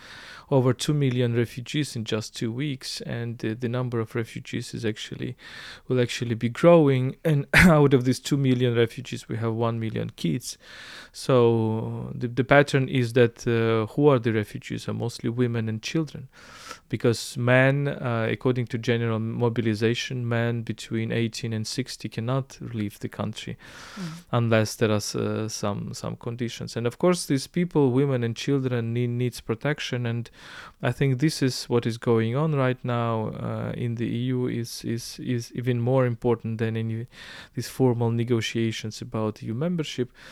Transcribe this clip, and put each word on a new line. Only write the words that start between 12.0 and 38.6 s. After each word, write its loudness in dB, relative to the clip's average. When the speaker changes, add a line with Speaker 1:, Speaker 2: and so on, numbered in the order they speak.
Speaker 1:
the, -4
the 0
pattern 6
is 0
that, 4
uh, 2
who 4
are 6
the 0
refugees -4
are -4
mostly -6
women 0
and -4
children, -4
because 0
men, 4
uh, -2
according 0
to -4
general 0
mobilization, 0
men 0
between -4
eighteen -2
and -4
sixty -6
cannot -4
leave -6
the -6
country -8
Speaker 2:
Mm. -12
Speaker 1:
unless 4
there 4
are 4
s-, -4
uh, -2
some, -4
some -8
conditions. -8
And -2
of -4
course, 2
these 0
people, 2
women 2
and -2
children, -2
need, 0
needs -2
protection. -4
And -4
I 2
think 2
this 2
is 0
what 0
is -2
going 2
on 0
right 0
now, -2
uh, -6
in -4
the -2
E -2
U 0
is, -6
is, -6
is -4
even 0
more 2
important 0
than -2
any, -4
these -6
formal 2
negotiations 0